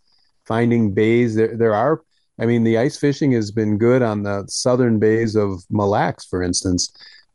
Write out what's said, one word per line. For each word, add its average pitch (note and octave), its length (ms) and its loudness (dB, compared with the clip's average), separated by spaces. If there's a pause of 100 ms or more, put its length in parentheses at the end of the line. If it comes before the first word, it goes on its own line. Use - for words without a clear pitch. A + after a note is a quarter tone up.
(480)
finding A#2 460 0
bays. A2 420 2
There, A2 200 0
there A2 200 2
are, C#3+ 260 0 (380)
I A#2 60 -2
mean, A#2 180 2
the A2+ 140 2
ice C3+ 200 -2
fishing C#3+ 360 0
has G#2+ 180 -2
been G#2+ 260 -2
good B2 240 2
on G#2+ 220 -2
the G2+ 240 -6
southern B2 500 0
bays A2 380 0
of G2 340 -2
Mille G#2 200 0
Lacs, C#3 360 -2
for F#2 160 -6
instance, F2+ 480 -4 (460)